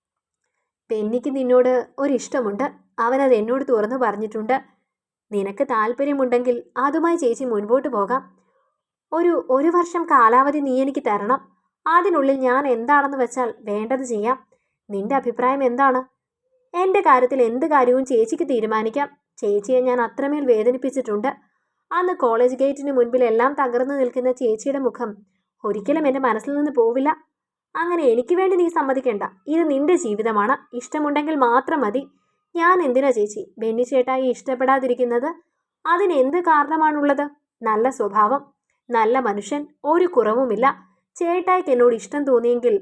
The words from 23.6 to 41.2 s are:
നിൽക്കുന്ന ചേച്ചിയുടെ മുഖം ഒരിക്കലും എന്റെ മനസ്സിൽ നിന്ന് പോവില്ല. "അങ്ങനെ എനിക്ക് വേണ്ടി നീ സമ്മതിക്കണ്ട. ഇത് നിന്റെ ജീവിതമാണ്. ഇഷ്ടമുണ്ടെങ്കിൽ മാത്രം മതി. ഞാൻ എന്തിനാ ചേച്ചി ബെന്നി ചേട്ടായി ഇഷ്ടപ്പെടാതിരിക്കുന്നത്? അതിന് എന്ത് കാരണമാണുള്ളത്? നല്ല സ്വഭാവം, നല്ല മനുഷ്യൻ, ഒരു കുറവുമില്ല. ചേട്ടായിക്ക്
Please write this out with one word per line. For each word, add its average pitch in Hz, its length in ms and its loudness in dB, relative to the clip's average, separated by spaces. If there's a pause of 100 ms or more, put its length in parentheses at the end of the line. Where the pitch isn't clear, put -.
നിൽക്കുന്ന 254 380 -2
ചേച്ചിയുടെ 247 460 -2
മുഖം 240 320 -4 (540)
ഒരിക്കലും 220 420 -2
എന്റെ 269 140 2
മനസ്സിൽ 247 340 -2
നിന്ന് 294 160 0
പോവില്ല. 254 400 2 (640)
"അങ്ങനെ 339 300 -2
എനിക്ക് 247 300 2
വേണ്ടി 370 220 2
നീ 349 120 2
സമ്മതിക്കണ്ട. 269 540 -2 (240)
ഇത് 320 240 0
നിന്റെ 294 260 2
ജീവിതമാണ്. 220 800 -2
ഇഷ്ടമുണ്ടെങ്കിൽ 294 580 -4
മാത്രം 269 460 0
മതി. 233 220 -2 (520)
ഞാൻ 349 280 2
എന്തിനാ 269 280 2
ചേച്ചി 208 320 -2 (160)
ബെന്നി 226 240 -2
ചേട്ടായി 262 460 0
ഇഷ്ടപ്പെടാതിരിക്കുന്നത്? 254 1000 -2 (560)
അതിന് 349 280 2
എന്ത് 285 280 2
കാരണമാണുള്ളത്? 294 880 0 (340)
നല്ല 226 280 0
സ്വഭാവം, 214 520 0 (480)
നല്ല 233 300 2
മനുഷ്യൻ, 226 420 -4 (220)
ഒരു 339 220 2
കുറവുമില്ല. 233 600 0 (500)
ചേട്ടായിക്ക് 359 540 0